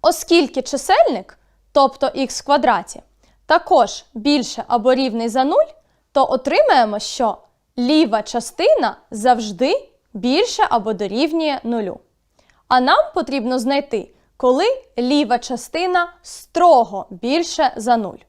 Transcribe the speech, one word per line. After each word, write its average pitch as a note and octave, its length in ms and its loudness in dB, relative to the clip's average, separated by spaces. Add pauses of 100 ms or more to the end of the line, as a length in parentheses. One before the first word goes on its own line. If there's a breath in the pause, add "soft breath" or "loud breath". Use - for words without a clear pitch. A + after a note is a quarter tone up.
Оскільки E4 560 0
чисельник, D4 760 0 (340)
тобто C4+ 420 2
ікс - 280 -6
в - 20 -20
квадраті, B3+ 580 0 (440)
також D#4 580 2 (100)
більше B3+ 540 -2
або A#3+ 260 2
рівний A#3 340 -2
за C4 160 0
нуль, C#5 260 2 (420)
то C4+ 180 2
отримаємо, C4 680 2
що - 400 -4 (400)
ліва A#3+ 440 2
частина E4 760 -2 (140)
завжди A#3 760 -2 (240)
більше D4 580 0
або A3 220 -2
дорівнює C#4 720 -2
нулю. A3 360 -6 (680)
А B3+ 120 4
нам D4+ 180 2 (160)
потрібно B3+ 440 -2
знайти, C4+ 520 -4 (260)
коли C4 280 2 (340)
ліва B3 400 0
частина F4 760 -4 (100)
строго B3+ 880 2
більше C#4 680 -2
за A#3 200 0
нуль. G#3 320 -8